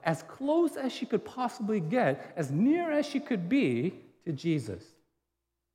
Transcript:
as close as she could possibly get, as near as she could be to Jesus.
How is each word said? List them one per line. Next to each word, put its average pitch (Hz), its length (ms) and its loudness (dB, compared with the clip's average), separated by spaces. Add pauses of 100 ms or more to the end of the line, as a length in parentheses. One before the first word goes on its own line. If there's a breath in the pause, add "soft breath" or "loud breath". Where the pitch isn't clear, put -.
as 160 200 0
close 311 540 0
as 269 160 -4
she - 120 -8
could - 200 0
possibly 220 560 -2
get, 160 560 0
as 139 140 -2
near 294 380 4
as 294 160 2
she 269 140 -2
could 190 300 -2
be 180 440 2 (320)
to 165 60 -2
Jesus. 135 520 -2 (920)